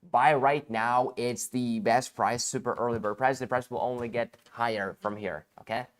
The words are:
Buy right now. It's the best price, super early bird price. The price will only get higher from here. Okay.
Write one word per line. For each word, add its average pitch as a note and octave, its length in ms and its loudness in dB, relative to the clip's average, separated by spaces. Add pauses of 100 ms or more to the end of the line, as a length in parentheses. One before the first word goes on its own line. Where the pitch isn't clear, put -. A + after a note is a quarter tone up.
(100)
Buy C3+ 240 6
right C#3 360 2
now. A#2 460 2
It's A#2+ 320 -4
the A#2+ 320 -2
best A#2 340 2
price, A#2 300 0
super C3 300 -4
early A#2 240 0
bird G#2 180 -2
price. C3 220 0
The B2+ 80 -6
price B2 240 -4
will A#2+ 100 -6
only A#2+ 280 -4
get A#2 280 -6 (140)
higher G#2+ 500 -4
from G#2 160 -4
here. F2+ 300 -8 (140)
Okay. A#2+ 260 -6 (140)